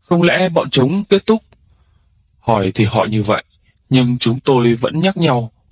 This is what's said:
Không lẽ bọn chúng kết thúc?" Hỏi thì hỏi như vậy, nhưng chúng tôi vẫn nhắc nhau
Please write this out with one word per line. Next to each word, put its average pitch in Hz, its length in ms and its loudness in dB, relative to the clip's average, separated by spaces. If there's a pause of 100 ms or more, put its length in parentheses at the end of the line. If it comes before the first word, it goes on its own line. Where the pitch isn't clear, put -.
Không 175 200 0
lẽ 180 280 2
bọn 165 200 -2
chúng 151 340 0
kết 196 220 0
thúc?" 220 180 0 (960)
Hỏi 98 360 -2
thì 107 100 2
hỏi 110 240 -2
như 107 140 -2
vậy, 101 200 -2 (460)
nhưng 123 280 2
chúng 123 220 -2
tôi 120 360 2
vẫn 123 240 -4
nhắc 190 180 0
nhau 135 340 -2 (200)